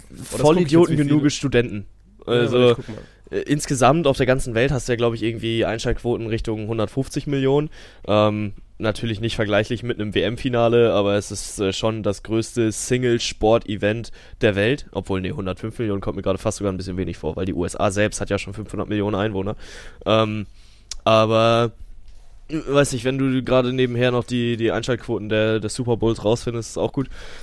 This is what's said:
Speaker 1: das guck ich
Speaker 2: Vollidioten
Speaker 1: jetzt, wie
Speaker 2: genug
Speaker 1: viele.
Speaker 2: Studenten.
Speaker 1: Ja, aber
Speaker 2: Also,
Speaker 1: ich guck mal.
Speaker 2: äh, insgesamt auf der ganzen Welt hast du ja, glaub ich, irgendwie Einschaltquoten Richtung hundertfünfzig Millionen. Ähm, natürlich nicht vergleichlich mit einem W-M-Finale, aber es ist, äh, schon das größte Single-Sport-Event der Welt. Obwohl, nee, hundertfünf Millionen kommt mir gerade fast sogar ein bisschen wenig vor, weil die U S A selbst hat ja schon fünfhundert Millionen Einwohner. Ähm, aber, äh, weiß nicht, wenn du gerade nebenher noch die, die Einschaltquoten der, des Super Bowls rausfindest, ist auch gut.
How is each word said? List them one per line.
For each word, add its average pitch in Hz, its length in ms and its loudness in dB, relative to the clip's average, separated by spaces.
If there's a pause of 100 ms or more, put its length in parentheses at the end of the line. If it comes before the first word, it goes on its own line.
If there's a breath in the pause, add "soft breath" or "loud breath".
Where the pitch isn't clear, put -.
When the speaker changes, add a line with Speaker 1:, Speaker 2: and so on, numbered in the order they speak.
(100)
Speaker 1:
das - 80 -20 (120)
guck - 40 -8
ich 117 80 -2
Speaker 2:
Vollidioten 165 500 6
Speaker 1:
jetzt, 131 80 2
wie 143 80 2
Speaker 2:
genug 147 140 4
Speaker 1:
viele. 143 80 4
Speaker 2:
Studenten. 120 560 0 (320)
Speaker 1:
Ja, - 80 -18
aber - 140 0
Speaker 2:
Also, 120 300 6
Speaker 1:
ich 117 60 4
guck 123 140 -12
mal. 107 60 -10 (420 loud breath)
Speaker 2:
äh, - 20 -2
insgesamt 143 680 2
auf 135 120 4
der 135 80 2
ganzen 127 280 2
Welt 123 160 2
hast 131 160 -2
du 123 60 2
ja, 120 40 0
glaub 117 180 2
ich, 117 100 -4
irgendwie 113 400 0
Einschaltquoten 113 640 -2
Richtung 107 400 -4
hundertfünfzig 113 580 -4
Millionen. 143 440 0 (360 loud breath)
Ähm, 107 460 2 (260)
natürlich 110 420 -4
nicht 113 140 -4
vergleichlich 107 480 0
mit 120 180 -6
einem 104 140 -4
W-M-Finale, 117 800 2
aber 101 240 2
es 104 160 -4
ist, - 260 -10
äh, 95 140 0
schon 110 320 -4
das 104 180 -2
größte 113 480 0
Single-Sport-Event 113 1400 0 (300 loud breath)
der 107 160 4
Welt. 113 360 0
Obwohl, 95 280 -4
nee, 92 120 -6
hundertfünf 92 460 -8
Millionen 104 220 -2
kommt - 160 -6
mir 98 60 -8
gerade 95 160 0
fast - 200 -4
sogar 101 140 -2
ein 92 40 -4
bisschen 92 200 -8
wenig 87 220 -4
vor, 78 180 -4
weil 92 100 -4
die 95 80 -2
U 85 100 -2
S 87 120 -6
A 104 140 0
selbst 104 300 -2
hat - 100 -4
ja 101 80 0
schon - 160 -10
fünfhundert 101 340 -8
Millionen 104 280 -2
Einwohner. 98 400 -2 (500 loud breath)
Ähm, 107 400 2 (580 soft breath)
aber, 113 680 4 (760)
äh, 156 80 -6 (120)
weiß 139 240 4
nicht, 120 120 -2
wenn 131 140 0
du 131 240 0
gerade 123 300 2
nebenher 127 380 2
noch 120 140 0
die, 120 320 0
die 110 160 2
Einschaltquoten 113 560 -2
der, 110 320 2
des 104 140 -6
Super 120 220 0
Bowls 110 280 0
rausfindest, 117 460 -2
ist - 80 -10
auch 101 140 0
gut. 135 160 -4 (340 loud breath)